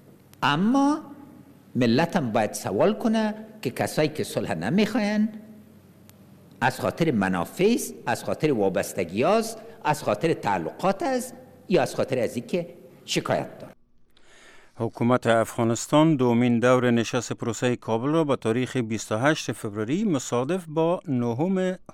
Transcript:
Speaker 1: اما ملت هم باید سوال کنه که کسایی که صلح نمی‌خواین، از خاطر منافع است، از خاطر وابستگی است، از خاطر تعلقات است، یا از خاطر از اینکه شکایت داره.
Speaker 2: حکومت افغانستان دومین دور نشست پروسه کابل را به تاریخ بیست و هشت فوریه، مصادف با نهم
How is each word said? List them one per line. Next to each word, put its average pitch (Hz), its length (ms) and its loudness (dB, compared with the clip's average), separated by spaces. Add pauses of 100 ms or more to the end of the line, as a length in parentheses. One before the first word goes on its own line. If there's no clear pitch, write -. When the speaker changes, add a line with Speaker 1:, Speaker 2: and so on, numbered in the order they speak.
(420)
Speaker 1:
اما 277 580 4 (760)
ملت 127 420 2
هم 127 160 -2
باید 107 200 2
سوال 123 420 0
کنه 220 400 0 (280)
که 127 80 -4
کسایی - 380 0
که - 160 -4
صلح 104 300 -4
نمی‌خواین، 208 760 0 (1300)
از 127 200 0
خاطر 160 300 0
منافع 98 640 2
است، - 200 -4 (120)
از 117 180 -2
خاطر 139 280 0
وابستگی 98 720 0
است، 220 340 0 (260)
از 151 180 0
خاطر 156 300 0
تعلقات 98 680 -2
است، 262 320 -2 (340)
یا 170 140 4
از - 120 -2
خاطر 123 240 -2
از 110 180 -2
اینکه 170 380 -6 (300)
شکایت - 540 -2
داره. - 140 -16 (1040)
Speaker 2:
حکومت 120 500 0
افغانستان 117 920 2
دومین 120 420 4
دور 123 320 4
نشست 117 420 0
پروسه 120 440 -2
کابل 117 320 -2
را 160 160 2
به 139 120 0
تاریخ 120 400 -2
بیست 110 360 -4
و 107 60 0
هشت 131 340 0
فوریه، 110 520 -4
مصادف 151 640 -2
با 165 400 0
نهم 165 720 0 (160)